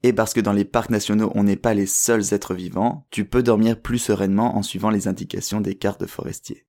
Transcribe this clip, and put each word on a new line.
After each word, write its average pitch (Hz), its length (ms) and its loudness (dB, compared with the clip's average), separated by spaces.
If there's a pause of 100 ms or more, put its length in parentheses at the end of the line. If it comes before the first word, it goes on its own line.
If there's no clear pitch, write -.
Et 123 120 6
parce 110 180 0
que 117 80 2
dans 101 140 2
les 101 100 2
parcs 113 240 -2
nationaux, 107 460 0
on 101 100 2
n'est 101 120 4
pas 113 180 0
les 101 100 2
seuls 104 480 2
êtres 98 220 -2
vivants, 95 560 -4
tu 101 160 -4
peux 123 160 2
dormir 113 380 4
plus 120 180 -4
sereinement 101 580 2
en 104 60 0
suivant 98 260 -4
les 104 200 0
indications 98 520 -4
des 98 140 -2
cartes - 320 -4
forestiers. - 640 -12